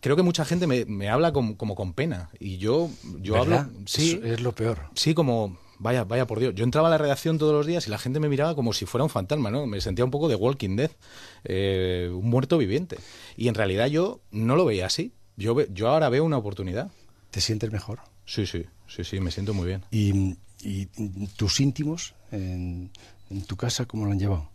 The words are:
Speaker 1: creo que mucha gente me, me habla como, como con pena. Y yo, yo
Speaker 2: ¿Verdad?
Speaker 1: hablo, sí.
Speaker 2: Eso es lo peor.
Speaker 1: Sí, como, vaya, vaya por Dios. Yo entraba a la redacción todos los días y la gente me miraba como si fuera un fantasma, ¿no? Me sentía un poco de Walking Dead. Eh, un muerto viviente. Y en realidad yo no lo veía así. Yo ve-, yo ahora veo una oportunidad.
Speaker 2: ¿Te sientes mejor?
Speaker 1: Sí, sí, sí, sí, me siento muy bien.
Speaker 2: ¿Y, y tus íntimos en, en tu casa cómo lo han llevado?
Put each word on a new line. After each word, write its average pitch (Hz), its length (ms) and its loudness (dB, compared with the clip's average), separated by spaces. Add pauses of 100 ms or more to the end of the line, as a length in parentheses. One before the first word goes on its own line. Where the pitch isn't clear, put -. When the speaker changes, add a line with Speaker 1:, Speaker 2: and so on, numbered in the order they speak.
Speaker 1:
creo 135 140 2
que 180 80 6
mucha 170 220 2
gente 170 240 0
me, 123 160 2
me 98 240 -4
habla 151 240 4
como, 113 240 0
como 104 180 -4
con 95 180 -6
pena. 107 460 -4
Y 95 200 -8
yo, 135 300 2 (320)
yo 95 140 -2
Speaker 2:
¿Verdad? 135 280 4
Speaker 1:
hablo, 110 240 -8
sí. 165 360 2
Speaker 2:
Eso - 20 -10 (100)
es 117 60 -2
lo 123 120 0
peor. 110 260 -2 (160)
Speaker 1:
Sí, - 180 2
como, 117 460 2 (220)
vaya, 117 240 2
vaya 120 240 2
por 110 100 -2
Dios. 120 160 0
Yo 101 80 -2
entraba 147 240 4
a 165 60 6
la 156 60 6
redacción 151 380 2
todos 151 160 4
los 147 140 4
días 165 220 -2
y - 20 -6
la 104 80 -2
gente 131 220 -2
me 151 80 2
miraba 147 260 2
como 120 200 2
si 98 120 -4
fuera 123 160 0
un 156 80 2
fantasma, 110 400 0
¿no? 139 160 -2
Me 101 140 -4
sentía 101 240 0
un 127 80 0
poco 147 160 2
de 117 80 4
Walking 104 400 0
Dead. 147 160 0 (500)
Eh, 92 720 0
un 101 160 -2
muerto 131 280 4
viviente. 135 400 0 (380)
Y 117 120 0
en 113 60 0
realidad 104 340 2
yo 165 320 0 (100)
no 113 260 2
lo 180 80 6
veía 98 220 2
así. 185 260 -4 (240)
Yo 110 200 0
ve-, - 160 2
yo 101 160 0
ahora 151 220 4
veo 139 140 4
una 156 120 2
oportunidad. 104 560 -4 (400)
Speaker 2:
¿Te 98 80 -4
sientes 110 320 -2
mejor? 104 280 -8 (240)
Speaker 1:
Sí, - 220 -4
sí, 85 200 -6 (200)
sí, - 160 -12
sí, 98 160 -6
me 90 140 -2
siento 101 220 -4
muy 87 120 -2
bien. 95 240 -6
Speaker 2:
¿Y, 98 460 2 (260)
y 98 240 -6 (500)
tus 104 240 0
íntimos 151 540 -2 (160)
en, 90 600 -6 (400)
en 98 160 -6
tu 98 100 -8
casa 123 300 -2
cómo 107 180 -4
lo 101 80 2
han 98 60 2
llevado? 95 360 0